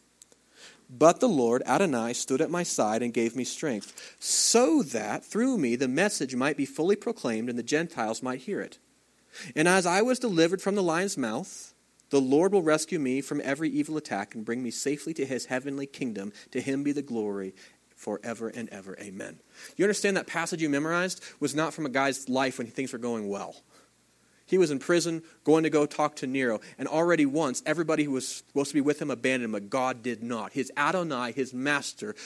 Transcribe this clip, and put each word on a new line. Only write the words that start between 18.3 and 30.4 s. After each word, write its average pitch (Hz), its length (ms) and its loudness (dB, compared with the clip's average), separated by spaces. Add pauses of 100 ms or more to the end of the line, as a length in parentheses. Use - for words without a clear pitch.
and 113 220 -8
ever. 98 280 -14
Amen." 98 420 -12 (360)
You 170 80 2
understand 202 320 2
that 160 100 -2
passage 165 360 -4
you 156 80 2
memorized 170 520 0 (160)
was 135 160 -2
not 156 200 0
from 160 100 -6
a 135 60 -4
guy's 135 400 0
life 131 260 2
when 120 120 -6
things 131 260 -6
were 120 40 -10
going 113 300 -4
well. 92 340 -8 (840)
He 185 120 4
was 160 140 6
in 135 80 -2
prison, 165 420 0 (220)
going 160 180 6
to 156 80 2
go 147 160 4
talk 147 300 -2
to 143 100 -6
Nero, 127 340 0 (160)
and 135 120 -6
already 165 360 4
once, 139 400 0
everybody 156 380 0
who 147 80 0
was 131 160 -2
supposed - 440 -4
to - 40 -10
be 151 60 4
with 143 200 2
him 156 80 -4
abandoned 127 360 0
him, 110 80 -4
but 101 180 -6
God 127 320 0
did 117 220 -4
not. 113 300 -6